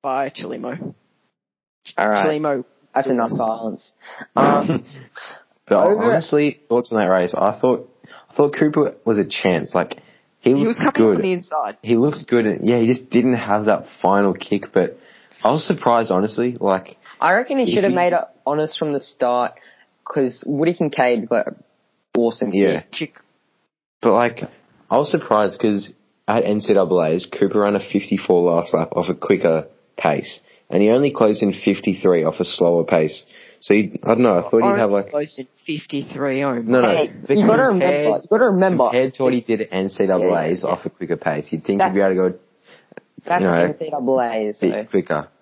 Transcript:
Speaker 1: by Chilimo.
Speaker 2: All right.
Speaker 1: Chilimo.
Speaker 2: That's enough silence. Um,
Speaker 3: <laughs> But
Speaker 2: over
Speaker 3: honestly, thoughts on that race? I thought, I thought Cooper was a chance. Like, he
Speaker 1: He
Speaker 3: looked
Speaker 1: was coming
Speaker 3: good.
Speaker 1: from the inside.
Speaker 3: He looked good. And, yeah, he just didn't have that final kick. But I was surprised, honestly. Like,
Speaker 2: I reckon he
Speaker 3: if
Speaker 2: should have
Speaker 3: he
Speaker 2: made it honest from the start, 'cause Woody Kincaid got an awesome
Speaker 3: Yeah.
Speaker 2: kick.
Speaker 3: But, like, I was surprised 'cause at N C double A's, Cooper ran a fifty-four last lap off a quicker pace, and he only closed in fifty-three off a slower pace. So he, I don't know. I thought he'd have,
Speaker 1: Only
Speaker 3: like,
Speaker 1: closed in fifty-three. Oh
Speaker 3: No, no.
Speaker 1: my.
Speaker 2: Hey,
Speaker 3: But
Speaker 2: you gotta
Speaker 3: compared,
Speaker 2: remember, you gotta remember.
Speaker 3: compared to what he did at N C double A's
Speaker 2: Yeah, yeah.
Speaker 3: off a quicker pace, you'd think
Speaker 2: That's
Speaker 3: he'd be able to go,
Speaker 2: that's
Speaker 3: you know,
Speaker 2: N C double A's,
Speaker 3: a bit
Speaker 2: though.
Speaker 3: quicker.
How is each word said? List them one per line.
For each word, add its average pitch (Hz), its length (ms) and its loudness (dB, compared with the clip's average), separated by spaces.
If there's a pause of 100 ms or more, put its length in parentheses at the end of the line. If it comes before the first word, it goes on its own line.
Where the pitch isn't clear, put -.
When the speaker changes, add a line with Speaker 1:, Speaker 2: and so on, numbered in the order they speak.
Speaker 1:
by 135 280 -4
Chilimo. 123 640 -12 (1000)
Speaker 2:
All 107 120 0
right. 101 160 2
Speaker 1:
Chilimo. 151 380 -2 (320)
Speaker 2:
That's 135 140 0
enough 117 220 0
silence. 113 600 -6 (420)
Um, 143 520 2 (400)
Speaker 3:
<laughs> - 420 -20
But 104 180 4
Speaker 2:
over 214 200 2
Speaker 3:
honestly, 151 640 0
thoughts 120 240 0
on 110 60 2
that 95 80 2
race? 90 300 2
I 104 220 0
thought, - 300 0 (400)
I - 40 -20
thought 147 240 2
Cooper 151 460 0
was 110 140 0
a 98 100 0
chance. - 480 -2
Like, 87 200 -2 (440)
he 117 120 2
Speaker 1:
He 135 40 4
Speaker 3:
looked 220 120 2
Speaker 1:
was 240 100 -2
coming - 160 -2
Speaker 3:
good. 190 240 4
Speaker 1:
from - 60 -2
the 185 100 -2
inside. 151 480 -6
Speaker 3:
He 113 160 0
looked 143 300 -2
good. 117 180 2
And, 98 200 -2
yeah, 120 140 2
he 113 80 2
just 123 220 -2
didn't 123 260 2
have 107 300 -2
that 107 200 0 (160)
final 98 320 2
kick. - 400 -6
But - 240 0 (460)
I 107 60 4
was 156 180 0
surprised, 120 420 0
honestly. 110 480 -2
Like, 95 380 -2 (240)
Speaker 2:
I 170 140 2
reckon 247 240 0
he 254 60 2
Speaker 3:
if 196 120 0
Speaker 2:
should 202 80 2
have 196 80 2
Speaker 3:
he 180 60 0
Speaker 2:
made 175 160 2
it 170 80 0 (240)
honest 151 340 -4
from 151 140 -2
the 139 80 -4
start, 123 540 -2 (500)
'cause 131 420 -4
Woody 151 260 0
Kincaid 123 540 -2
got 117 200 -2
an - 160 -14 (540)
awesome 113 360 -2
Speaker 3:
Yeah. 98 360 2
Speaker 2:
kick. - 260 -12 (840)
Speaker 3:
But, 110 120 4
like, 117 300 0 (460)
I 113 80 2
was 147 140 0
surprised 107 480 0
'cause 104 320 -2 (380)
at 113 160 0
N 104 160 -2
C 107 120 0
double 90 300 4
A's, 82 220 0
Cooper 101 360 0
ran 101 140 2
a 98 40 0
fifty-four 95 640 0
last 85 320 2
lap 82 200 0
off 87 160 -2
a 90 60 -2
quicker 82 520 0 (300)
pace, - 420 -4 (300)
and 95 120 0
he 107 100 4
only 143 200 2
closed 107 300 0
in 101 120 0
fifty-three 92 720 0
off 78 140 -4
a 90 60 -2
slower 85 380 2
pace. 80 420 0 (360)
So - 120 0
he, 107 300 0
I - 60 -2
don't 113 120 2
know. 107 160 4
I 87 120 2
thought 113 120 2
he'd - 180 2
have, 104 120 2
Speaker 1:
Only 101 120 2
Speaker 3:
like, 101 60 -12
Speaker 1:
closed 147 300 -8
in 127 80 -14 (180)
fifty-three. 139 760 -6
Oh 135 120 -2
Speaker 3:
No, 120 60 -4
no. 120 200 2
Speaker 1:
my. 110 140 4
Speaker 2:
Hey, 151 180 -2 (140)
Speaker 3:
But - 100 4
Speaker 2:
you 208 100 4
gotta 233 220 4
Speaker 3:
compared, 147 360 0
Speaker 2:
remember, - 180 0
you - 60 -20
gotta 226 220 4
remember. 185 380 2
Speaker 3:
compared 131 260 0
to 135 80 -4
what 127 100 2
he 120 80 0
did 110 200 -2
at 104 100 -6
N 95 180 -2
C - 160 0
double 90 320 2
A's 82 260 -2
Speaker 2:
Yeah, - 60 -4
yeah. 87 60 0
Speaker 3:
off - 100 -16
a - 40 -6
quicker 82 280 -6
pace, 76 340 -4
you'd 80 120 -6
think 98 160 -2
Speaker 2:
That's 92 140 0
Speaker 3:
he'd 98 60 2
be 98 60 4
able 92 240 2
to - 40 -
go, - 60 -16 (840)
Speaker 2:
that's 180 160 0
Speaker 3:
you 190 60 2
know, 170 60 2
Speaker 2:
N 170 260 2
C 160 100 -8
double 135 320 -2
A's, 110 360 -4
Speaker 3:
a - 40 -6
bit 90 120 2
Speaker 2:
though. 107 120 -6
Speaker 3:
quicker. 80 420 -4 (140)